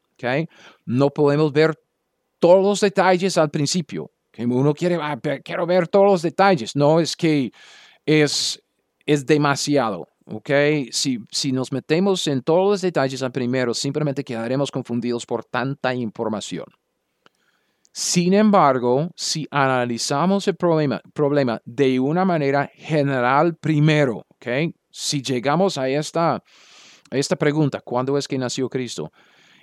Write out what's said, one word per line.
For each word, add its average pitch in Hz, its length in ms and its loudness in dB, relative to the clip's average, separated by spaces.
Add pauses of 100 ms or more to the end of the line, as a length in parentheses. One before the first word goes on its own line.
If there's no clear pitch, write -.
(120)
¿ok? 135 360 -4 (360)
No 135 260 2
podemos 147 420 2
ver 156 220 2 (640)
todos 180 240 6
los 196 180 0
detalles 185 580 2
al 156 120 2
principio, 147 640 -4 (180)
que 117 160 -8
uno 127 260 2
quiere, 170 300 -2
"Ah, 151 140 -6
pe-, 139 260 -6
quiero 175 240 -4
ver 175 220 2
todos 196 180 6
los 190 160 4
detalles". 170 540 2
No, 147 240 4
es 160 160 -4
que 147 340 0 (540)
es, - 580 0 (420)
es 143 220 0
demasiado, 139 800 0 (200)
¿ok? 107 240 -12 (400)
Si, 127 280 -4 (120)
si 139 220 -4
nos 131 200 -4
metemos 180 540 0
en 135 160 -2
todos 180 280 2
los 202 100 0
detalles 135 420 -2
al 127 100 -4
primero, 123 420 -2
simplemente 143 500 -4
quedaremos 127 460 -4
confundidos 120 540 -4
por 113 200 -6
tanta 127 500 -6
información. 107 720 -6 (1300)
Sin 180 420 0
embargo, 151 800 4
si - 360 -6
analizamos 139 1000 -2
el 180 80 -2
problema, 156 440 0 (140)
problema 139 500 0
de 131 340 0
una 151 260 0
manera 143 500 0
general 139 800 0
primero, 147 720 0
¿ok? 135 460 -6 (160)
Si - 320 -6
llegamos 139 560 -2
a 131 100 -2
esta, 151 460 -2
a - 840 -14
esta 139 200 0
pregunta, 147 440 0
"¿cuándo 131 380 -4
es 139 100 -6
que 143 80 -6
nació 127 320 -4
Cristo?", 117 440 -8 (500)